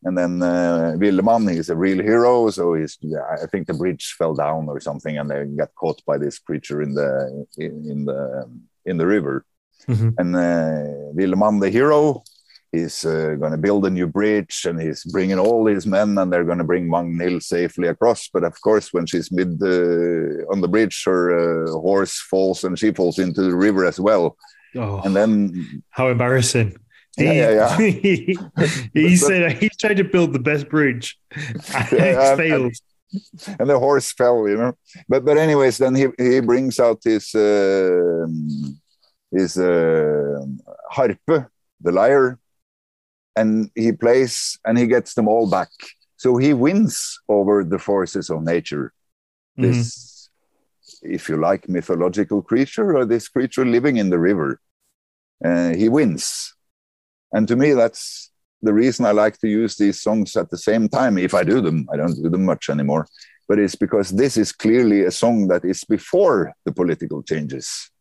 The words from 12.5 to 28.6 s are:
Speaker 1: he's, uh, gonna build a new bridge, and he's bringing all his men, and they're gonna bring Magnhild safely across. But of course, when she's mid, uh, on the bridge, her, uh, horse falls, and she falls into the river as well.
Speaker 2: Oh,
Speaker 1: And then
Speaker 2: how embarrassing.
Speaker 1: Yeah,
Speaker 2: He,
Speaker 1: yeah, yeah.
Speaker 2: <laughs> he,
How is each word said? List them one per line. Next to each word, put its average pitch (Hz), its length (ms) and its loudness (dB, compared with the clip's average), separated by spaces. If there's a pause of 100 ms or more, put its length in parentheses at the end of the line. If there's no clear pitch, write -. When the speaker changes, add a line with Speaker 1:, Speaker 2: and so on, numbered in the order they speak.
Speaker 1:
he's, 82 320 -6
uh, 80 360 -2
gonna 78 180 -4
build 98 300 0
a - 20 2
new 90 160 -2
bridge, 101 640 -2
and 85 100 -6
he's 80 260 -6
bringing 95 340 -2
all 113 260 2
his 101 220 0
men, 104 320 0
and 90 120 0
they're 87 120 0
gonna 85 220 -2
bring 87 220 -2
Magnhild 85 540 -2
safely 87 460 -2
across. 113 440 0
But 87 120 0
of 85 180 -6
course, 104 320 0
when 85 140 -2
she's 82 240 -4
mid, 90 320 -2
uh, 87 880 0
on 98 100 -2
the 87 80 0
bridge, 104 360 0
her, 85 600 0
uh, 80 60 -4
horse 90 480 -2
falls, 95 440 -2
and 92 140 -4
she 107 140 2
falls 90 260 0
into 92 240 -2
the 92 140 2
river 95 300 2
as 85 140 -2
well. 95 380 2 (380)
Speaker 2:
Oh, 101 280 -6
Speaker 1:
And 95 120 0
then 98 760 0
Speaker 2:
how 131 200 0
embarrassing. 123 680 0 (400)
Speaker 1:
Yeah, 151 140 2
Speaker 2:
He, 165 60 4
Speaker 1:
yeah, 117 140 4
yeah. 110 260 4
Speaker 2:
<laughs> 196 240 2
he, 185 360 0 (560)